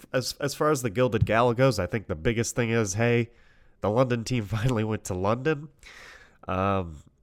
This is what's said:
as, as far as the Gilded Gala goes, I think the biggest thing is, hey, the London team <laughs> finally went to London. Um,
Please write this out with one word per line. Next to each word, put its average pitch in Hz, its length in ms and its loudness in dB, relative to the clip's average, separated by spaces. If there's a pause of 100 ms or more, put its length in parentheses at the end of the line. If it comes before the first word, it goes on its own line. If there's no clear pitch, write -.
(100)
as, - 300 -4
as 143 140 -4
far 151 160 0
as 147 100 2
the 123 80 -2
Gilded 113 380 0
Gala 117 280 4
goes, 127 240 4
I 92 60 0
think 98 220 -4
the 95 80 -6
biggest 107 420 -2
thing 117 140 0
is, 110 240 0
hey, 117 340 2 (540)
the 95 80 0
London 120 340 2
team 123 200 0
<laughs> - 20 -6
finally 110 380 0
went 107 200 -4
to - 80 -6
London. 127 560 0 (800)
Um, 92 480 -2 (260)